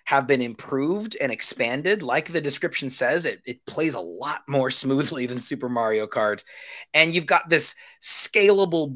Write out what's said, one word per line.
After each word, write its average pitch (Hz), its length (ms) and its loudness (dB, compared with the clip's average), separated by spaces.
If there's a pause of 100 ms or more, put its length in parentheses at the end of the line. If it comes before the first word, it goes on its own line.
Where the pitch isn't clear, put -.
have 139 200 2
been 131 160 4
improved 151 760 -4
and 135 100 -2
expanded. 143 720 -2
Like 147 300 -2
the 165 80 0
description 147 500 -2
says, 143 340 0
it, 110 220 -6
it - 200 -12
plays 156 280 -2
a 110 60 -6
lot 92 480 -8
more 135 220 2
smoothly 135 560 0
than 123 120 -4
Super 123 300 -6
Mario 110 400 0
Kart. 107 340 0 (500)
And 160 220 4
you've 170 120 -2
got 170 220 2
this - 280 2 (260)
scalable 196 920 4